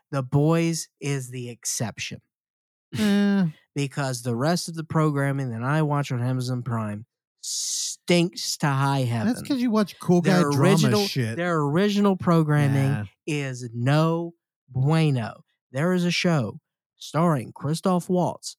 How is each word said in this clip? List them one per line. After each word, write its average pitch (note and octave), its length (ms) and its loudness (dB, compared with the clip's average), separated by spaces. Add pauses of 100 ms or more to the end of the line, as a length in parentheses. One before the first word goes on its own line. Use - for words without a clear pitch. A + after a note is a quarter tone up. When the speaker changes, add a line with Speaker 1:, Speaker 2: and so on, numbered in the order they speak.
(120)
Speaker 1:
The C#3 120 -2
Boys D#3+ 640 2 (120)
is C3+ 300 -6
the B2 200 -10
exception. - 720 -8 (760)
Speaker 2:
Eh. G3+ 480 2 (300)
Speaker 1:
Because C3+ 480 -4
the B2 120 -2
rest D#3 340 0
of E3 60 -10
the D#3+ 80 -8
programming C#3 680 0
that A2+ 120 -6
I D3 180 0
watch C#3+ 300 -2
on A#2+ 120 -4
Amazon B2+ 400 -2
Prime A2 420 -6 (360)
stinks - 1160 -2
to D#3 100 -2
high C#3 340 0
heaven. A#2+ 320 0
Speaker 2:
That's - 140 -8
'cause C#4 120 -2
you B3 120 0
watch G#3+ 280 0
cool F3+ 220 4
guy F3+ 180 4
Speaker 1:
Their D3+ 120 4
Speaker 2:
drama C#3 220 6
Speaker 1:
original, D#3+ 340 4
Speaker 2:
shit. A#2 280 -2
Speaker 1:
their E3+ 240 0
original G3 560 2
programming D3 760 2
Speaker 2:
Nah. G#2 140 -2 (200)
Speaker 1:
is C3+ 480 -6
no D#3+ 600 0 (360)
bueno. C3+ 720 0 (280)
There D#3 220 0
is F3+ 120 0
a F3 60 0
show D#3 480 0 (380)
starring D3+ 540 0
Christoph F3 580 -2
Waltz. - 500 -2